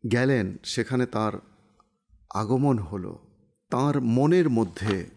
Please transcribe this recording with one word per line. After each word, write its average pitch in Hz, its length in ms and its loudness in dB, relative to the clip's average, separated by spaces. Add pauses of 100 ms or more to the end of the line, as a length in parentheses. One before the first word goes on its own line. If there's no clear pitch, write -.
(120)
গেলেন, 120 520 2
সেখানে 123 420 -2
তার 107 280 -4 (960)
আগমন 123 500 0
হলো। 90 400 -8 (500)
তার 139 320 0
মনের 147 480 4
মধ্যে 101 680 -2